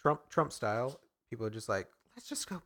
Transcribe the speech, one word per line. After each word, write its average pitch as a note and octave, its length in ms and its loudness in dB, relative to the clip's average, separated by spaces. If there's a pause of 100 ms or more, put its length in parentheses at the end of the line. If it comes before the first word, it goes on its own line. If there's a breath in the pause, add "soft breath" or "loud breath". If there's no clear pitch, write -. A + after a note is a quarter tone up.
Trump, D3 300 4
Trump D3+ 200 2
style. A#2 480 0 (300)
People A#2 160 -6
are G#2+ 60 0
just A2 180 -6
like, G2 200 0 (280)
"Let's - 120 -16
just - 200 -6
go F3+ 180 -6